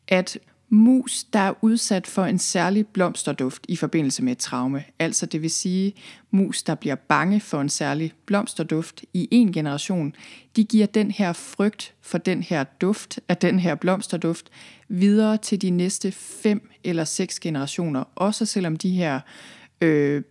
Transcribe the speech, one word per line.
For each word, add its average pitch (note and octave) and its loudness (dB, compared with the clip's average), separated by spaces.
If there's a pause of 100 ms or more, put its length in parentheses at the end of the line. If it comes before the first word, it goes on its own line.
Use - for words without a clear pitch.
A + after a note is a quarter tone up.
at F#3 0 (320)
mus, B3 6
der - 0
er G3 2
udsat A3 2
for F#3+ 0
en F3+ 0
særlig G3 0
blomsterduft - -2
i F3 -2
forbindelse C#3+ 0
med B2+ 0
et B2 -4
traume, C3+ -4 (160)
altså D#3+ -2
det D#3 -4
vil D#3+ -4
sige F#3+ -2 (380)
mus, G3 2
der D#3+ -2
bliver D3 -4
bange E3 2
for D#3 -4
en C#3+ -2
særlig D3+ -4 (120)
blomsterduft E3 -4 (100)
i F3+ -2
en A3+ 4
generation, D3+ -2 (400)
de A3+ 4
giver G#3+ 4
den G#3 0
her F#3 0
frygt - -4
for - -6
den F3+ -2
her D#3 -2
duft, - -4 (100)
af F3+ 2
den F3+ 2
her F3 0
blomsterduft, E3+ -2 (380)
videre G#3 4
til G#3+ -4
de F#3 0
næste F3+ 0
fem - -4 (140)
eller E3 -2
seks - -4
generationer, C#3+ -4 (120)
også G#3 0
selvom F3+ -2
de F#3 -2
her, E3 0 (640)
øh, D3 4